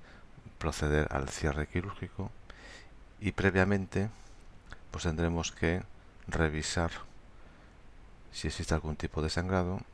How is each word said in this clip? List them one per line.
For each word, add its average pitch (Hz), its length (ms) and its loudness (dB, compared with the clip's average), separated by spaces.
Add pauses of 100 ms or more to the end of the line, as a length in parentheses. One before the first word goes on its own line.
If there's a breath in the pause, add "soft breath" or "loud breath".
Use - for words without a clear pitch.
(600 loud breath)
proceder 76 520 2
al 69 180 -2
cierre 76 380 0
quirúrgico 98 640 -4 (880 loud breath)
y 101 120 0
previamente, 95 800 4 (800 loud breath)
pues, 85 120 -6
tendremos 85 480 2
que 87 320 2 (440)
revisar 82 640 2 (1400 loud breath)
si - 160 -4
existe 82 260 0
algún 78 220 0
tipo - 260 -2
de 78 80 2
sangrado 90 500 2 (140)